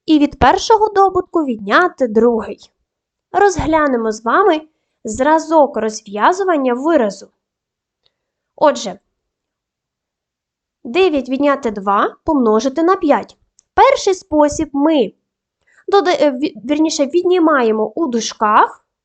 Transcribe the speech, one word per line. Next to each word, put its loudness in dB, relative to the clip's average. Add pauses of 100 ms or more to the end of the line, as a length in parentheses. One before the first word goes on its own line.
і 4
від 0
першого 2
добутку 0
відняти -2
другий. -2 (600)
Розглянемо 0
з -12
вами 0 (440)
зразок 0
розв'язування -2
виразу. -2 (1300)
Отже, -2 (1900)
дев'ять -2
відняти -2
два -4
помножити 0
на 2
п'ять. -2 (380)
Перший 2
спосіб -2
ми 0 (760)
дода-, 2
е, 4
ві-, -8
вірніше, 0
віднімаємо 0
у -4
дужках. -2 (180)